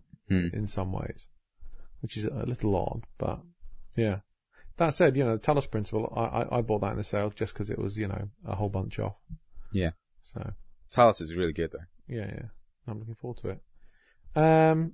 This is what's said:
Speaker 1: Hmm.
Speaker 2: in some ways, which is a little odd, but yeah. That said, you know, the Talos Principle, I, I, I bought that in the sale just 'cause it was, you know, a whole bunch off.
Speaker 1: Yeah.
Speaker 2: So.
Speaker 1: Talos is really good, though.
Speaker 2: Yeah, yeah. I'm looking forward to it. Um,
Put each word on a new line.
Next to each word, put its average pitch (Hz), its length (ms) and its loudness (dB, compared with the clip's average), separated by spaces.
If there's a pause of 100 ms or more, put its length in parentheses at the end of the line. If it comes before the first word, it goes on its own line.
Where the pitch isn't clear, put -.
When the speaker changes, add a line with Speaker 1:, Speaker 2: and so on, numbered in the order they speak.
(300)
Speaker 1:
Hmm. 90 240 4
Speaker 2:
in 107 120 -2
some 95 280 -2
ways, - 340 -8 (720)
which - 180 -8
is 104 80 -2
a 117 200 -4
little 113 300 0
odd, - 280 -2 (140)
but - 240 -4 (540)
yeah. 104 240 2 (580)
That 165 160 4
said, 139 240 6
you 139 80 4
know, 113 100 2
the 107 60 -2
Talos 143 280 2
Principle, 110 460 -2
I, 117 60 2 (200)
I, 120 160 0
I 120 40 2
bought 110 200 2
that 101 120 0
in - 40 -4
the 104 60 -2
sale 104 260 0
just 101 240 -4
'cause 104 160 -4
it - 80 -4
was, 107 200 -4
you 107 100 -2
know, 98 220 -4 (160)
a 98 100 -4
whole 101 140 0
bunch 92 280 -4
off. 101 200 -4 (540)
Speaker 1:
Yeah. 90 200 2 (320)
Speaker 2:
So. - 300 -10 (360)
Speaker 1:
Talos 120 320 6
is 82 140 -6
really 87 180 2
good, 80 200 -2
though. 82 120 -12 (220)
Speaker 2:
Yeah, 110 260 -6
yeah. - 120 -10 (420)
I'm 107 120 -6
looking 113 160 -12
forward 123 240 -10
to - 100 -6
it. 98 120 -8 (720)
Um, 160 600 6